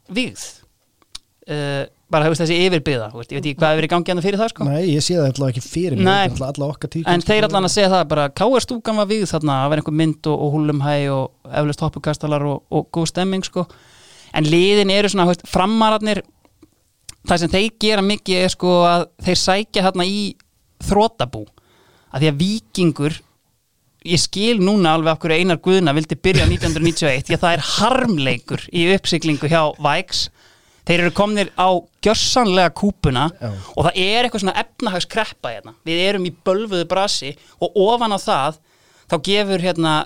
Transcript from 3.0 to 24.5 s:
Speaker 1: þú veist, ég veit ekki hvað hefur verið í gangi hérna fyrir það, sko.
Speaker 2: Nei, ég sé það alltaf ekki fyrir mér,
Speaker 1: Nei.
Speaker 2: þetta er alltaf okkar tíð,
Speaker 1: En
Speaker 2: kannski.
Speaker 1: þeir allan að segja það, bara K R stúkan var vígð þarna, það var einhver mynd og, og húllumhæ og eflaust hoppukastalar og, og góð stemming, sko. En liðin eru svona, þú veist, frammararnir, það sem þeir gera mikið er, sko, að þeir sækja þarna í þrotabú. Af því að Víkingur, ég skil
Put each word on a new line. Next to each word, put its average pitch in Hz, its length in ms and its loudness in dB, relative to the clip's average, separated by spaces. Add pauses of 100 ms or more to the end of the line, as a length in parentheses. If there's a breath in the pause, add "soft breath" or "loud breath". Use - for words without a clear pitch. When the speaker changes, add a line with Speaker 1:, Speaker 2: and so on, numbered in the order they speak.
Speaker 1:
þú 117 80 -14
veist, 117 120 -14
ég 139 80 -6
veit 139 80 -4
ekki 139 120 -6
hvað 156 120 4
hefur 156 80 2
verið 156 80 0
í - 40 -4
gangi 175 200 0
hérna 180 120 -2
fyrir 196 160 0
það, 226 120 0
sko. - 160 -4
Speaker 2:
Nei, 147 180 0
ég 151 180 0
sé 180 120 0
það 156 120 2
alltaf 135 220 -2
ekki 127 140 -6
fyrir 165 340 -4
mér, 185 100 2
Speaker 1:
Nei. 196 200 2
Speaker 2:
þetta 120 100 -4
er 131 100 -6
alltaf 143 240 -6
okkar - 220 -10
tíð, 165 80 -4
Speaker 1:
En 160 80 -4
Speaker 2:
kannski. 175 220 2
Speaker 1:
þeir 214 160 2
allan 190 200 0
að - 60 -2
segja 196 180 4
það, 180 160 2
bara 147 220 0
K 190 180 -2
R 254 160 2
stúkan 220 380 -4
var 196 80 0
vígð 214 180 -2
þarna, 151 300 -2
það 139 120 0
var 156 120 0
einhver 156 180 -2
mynd 156 320 0
og, 147 80 0
og 147 160 -2
húllumhæ 147 400 0 (140)
og 131 420 -6
eflaust 147 320 -2
hoppukastalar 147 640 -4
og, 143 200 -6
og - 240 -4
góð 165 200 -2
stemming, 190 320 -4
sko. 180 220 -6 (680 loud breath)
En 156 140 0
liðin 190 440 4
eru 202 200 2
svona, 190 160 2
þú 180 60 4
veist, 175 140 -10
frammararnir, 214 760 0 (1040)
það 175 180 2
sem 165 120 -2
þeir 208 140 2 (100)
gera 208 240 2
mikið 190 400 0
er, 185 80 2
sko, 180 220 0 (100)
að 175 240 2 (120)
þeir 180 220 0
sækja 196 460 0
þarna 185 200 0
í 202 120 -2 (600)
þrotabú. 190 640 0 (680 soft breath)
Af 131 100 -4
því 156 100 4
að 143 80 -2
Víkingur, 170 800 -2 (880)
ég 165 160 0
skil 226 380 0